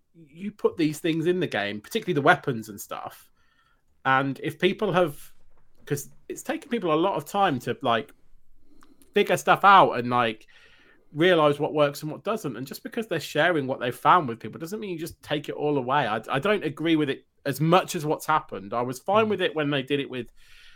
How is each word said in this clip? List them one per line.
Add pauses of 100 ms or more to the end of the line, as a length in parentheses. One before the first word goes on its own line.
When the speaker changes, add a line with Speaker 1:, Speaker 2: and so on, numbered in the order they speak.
(140)
Speaker 1:
you
put
these
things
in
the
game,
particularly
the
weapons
and
stuff. (720)
And
if
people
have, (540)
'cause (180)
it's
taken
people
a
lot
of
time
to,
like, (1000)
figure
stuff
out
and,
like, (640)
realize
what
works
and
what
doesn't.
And
just
because
they're
sharing
what
they've
found
with
people
doesn't
mean
you
just
take
it
all
away.
I, (100)
I
don't
agree
with
it (200)
as
much
as
what's
happened.
I
was
fine
Speaker 2:
Mm.
Speaker 1:
with
it
when
they
did
it
with (480)